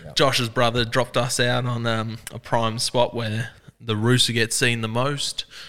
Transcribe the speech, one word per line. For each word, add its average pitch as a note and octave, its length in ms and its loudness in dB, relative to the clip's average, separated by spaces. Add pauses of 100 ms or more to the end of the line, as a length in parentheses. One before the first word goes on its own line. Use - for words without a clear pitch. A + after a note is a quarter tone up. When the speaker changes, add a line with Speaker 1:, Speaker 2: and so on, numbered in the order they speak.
Speaker 1:
Yep. D3+ 100 -10
Speaker 2:
Josh's C3 340 2
brother A#2 360 2
dropped A#2+ 320 0
us B2+ 240 0
out B2 260 0
on, A#2+ 200 -4
um, A2+ 320 -2 (140)
a A#2+ 60 -10
prime A#2 400 0
spot A#2+ 360 0
where A#2 360 -4 (300)
the A2+ 160 -2
rooster A#2+ 360 4
gets A2+ 220 2
seen A#2+ 280 2
the A2+ 60 -2
most. C3 580 -4 (220)